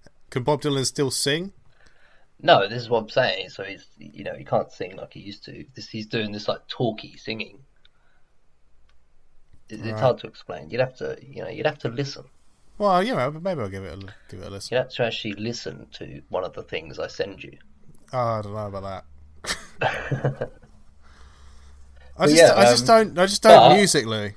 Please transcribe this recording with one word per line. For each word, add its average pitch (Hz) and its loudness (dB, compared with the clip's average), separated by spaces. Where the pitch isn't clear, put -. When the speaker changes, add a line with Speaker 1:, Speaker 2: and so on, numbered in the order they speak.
Speaker 1:
can 127 -6
Bob 143 0
Dylan 139 -2
still 135 -2
sing? 165 -2
Speaker 2:
No, 117 6
this 117 -8
is 110 -14
what 117 2
I'm 107 -6
saying. 95 -2
So - -14
he's, 95 -14
you 87 -18
know, 92 -8
he 135 -16
can't - -4
sing 92 -12
like - -16
he - -18
used 101 -18
to. - -18
This, 101 -18
he's 107 -12
doing 107 -6
this, 104 -10
like, - -8
talky - -6
singing. - -12
It, 110 -16
it's - -12
Speaker 1:
Right. 107 -8
Speaker 2:
hard 123 2
to - -14
explain. 78 -16
You'd 113 -6
have 127 -2
to, - -10
you 123 -16
know, 82 -10
you'd - -10
have 147 -4
to 120 -6
listen. 131 -8
Speaker 1:
Well, 190 2
you 254 -2
know, 135 -2
maybe 165 -6
I'll 107 -4
give 95 -10
it 92 -12
a - -12
l-, 101 -18
give 98 -16
it 92 -12
a - -12
listen. 98 -12
Speaker 2:
You'd 127 0
have - -10
to - -4
actually 113 -8
listen 113 -10
to - -16
one 92 -4
of 85 -12
the - -14
things 78 -12
I 78 -6
send - -10
you. - -20
Speaker 1:
Oh, 131 -4
I 117 -2
don't 104 -12
know 107 -8
about 98 -10
that. - -6
<laughs> - -20
Speaker 2:
<laughs> - -
Speaker 1:
I - 2
Speaker 2:
But - -
Speaker 1:
just, 151 6
Speaker 2:
yeah, 165 10
Speaker 1:
I 117 6
just 120 4
Speaker 2:
um, 220 8
Speaker 1:
don't, 156 -4
I 180 6
just 202 -4
don't 147 12
Speaker 2:
but 151 10
Speaker 1:
musically. 110 2